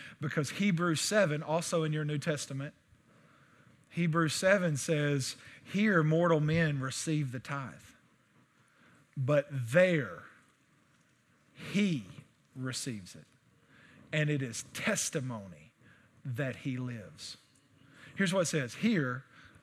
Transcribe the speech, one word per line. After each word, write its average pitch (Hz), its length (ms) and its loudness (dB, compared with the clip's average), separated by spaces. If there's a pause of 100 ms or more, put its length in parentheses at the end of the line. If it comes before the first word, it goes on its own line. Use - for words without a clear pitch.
(200)
Because 151 300 -2
Hebrews 175 500 2
seven, 165 420 2
also 160 420 0
in 156 80 -2
your 151 120 -2
New 151 140 -2
Testament, 143 560 -6 (1160)
Hebrews 165 440 2
seven 180 420 4
says, 147 600 0 (280)
"Here 196 380 4
mortal 160 380 4
men 151 400 2
receive 135 520 -2
the 131 80 -8
tithe, 135 320 -8 (1400)
but 139 340 2
there 139 720 2 (1500)
he 175 320 2 (500)
receives 123 600 -8
it. 78 100 -20 (880)
And 151 160 0
it 147 140 0
is 117 220 -8 (100)
testimony 113 1000 -6 (540)
that 131 300 -6
he 131 200 -6
lives." 117 600 -12 (800)
Here's 190 180 2
what 190 60 4
it 165 80 2
says. 135 260 -2
"Here 139 500 0 (380)